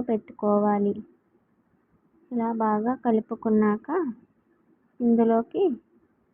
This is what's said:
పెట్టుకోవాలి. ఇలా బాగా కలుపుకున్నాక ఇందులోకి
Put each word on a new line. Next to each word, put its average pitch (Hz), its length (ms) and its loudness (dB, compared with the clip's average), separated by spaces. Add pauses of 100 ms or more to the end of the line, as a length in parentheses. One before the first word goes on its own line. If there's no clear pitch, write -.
పెట్టుకోవాలి. 208 840 -2 (1400)
ఇలా 233 160 -2 (160)
బాగా 214 300 0 (100)
కలుపుకున్నాక 220 880 0 (1080)
ఇందులోకి 233 640 2 (720)